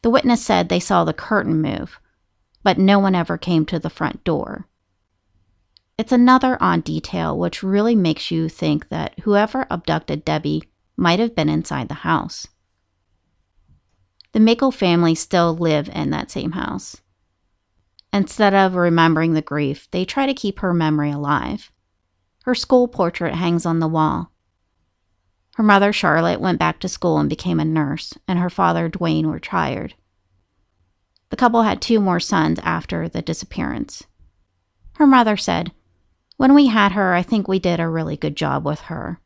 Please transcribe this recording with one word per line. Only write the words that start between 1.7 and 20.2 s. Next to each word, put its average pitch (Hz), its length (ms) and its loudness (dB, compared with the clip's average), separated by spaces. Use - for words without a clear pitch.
but 185 160 2
no 196 200 4
one 190 160 2
ever 170 240 -2
came 165 280 0
to 175 120 -6
the 170 120 -6
front - 320 -8
door. - 460 -6
It's 220 160 -2
another 254 480 6
odd 170 240 0
detail 160 540 -4
which 175 240 -6
really 202 320 2
makes 175 360 0
you 160 180 -2
think 156 420 -4
that - 300 -8
whoever 214 500 0
abducted 156 540 -4
Debbie 156 400 -4
might 175 220 4
have 233 160 -2
been 156 140 0
inside 156 400 -4
the - 60 -10
house. - 520 -4
The 214 100 2
Makel 233 320 4
family 170 400 2
still 170 420 0
live 160 380 0
in 151 160 -4
that - 200 -6
same 139 220 -6
house. - 480 -8
Instead 202 420 2
of 190 200 2
remembering 165 580 4
the 156 100 0
grief, 147 480 -4
they 185 140 -2
try 269 220 -2